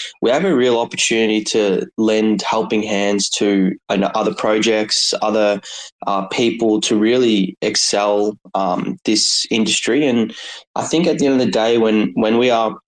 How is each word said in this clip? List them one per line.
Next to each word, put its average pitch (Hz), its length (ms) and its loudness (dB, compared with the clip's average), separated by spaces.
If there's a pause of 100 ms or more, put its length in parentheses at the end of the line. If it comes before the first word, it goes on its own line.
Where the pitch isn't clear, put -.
(220)
we 113 80 2
have 151 160 2
a 180 100 2
real 123 220 2
opportunity 113 680 0
to 104 420 0 (100)
lend 107 460 2
helping 110 400 -2
hands 101 480 -2
to, 98 440 2 (140)
you 104 80 0
know, 95 160 0
other 110 180 0
projects, 107 800 0 (120)
other, 107 360 2 (460)
uh, 98 220 -2
people 117 540 0
to 113 140 0
really 110 680 2
excel, 104 760 0 (160)
um, 92 520 -4
this - 440 0
industry. 113 560 0
And 117 300 0 (400)
I - 80 -4
think 170 240 0
at 165 100 0
the 143 80 0
end 135 160 2
of - 60 0
the 95 40 -2
day, 117 280 2
when, 107 340 2
when 117 240 2
we 123 140 4
are 113 260 0 (100)